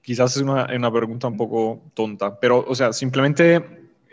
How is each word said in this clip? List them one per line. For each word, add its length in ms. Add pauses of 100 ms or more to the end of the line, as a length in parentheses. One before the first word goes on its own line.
Quizás 360
es 40
una, 320
una 160
pregunta 380
un 80
poco 580
tonta, 460
pero, 260
o 80
sea, 200
simplemente 960 (240)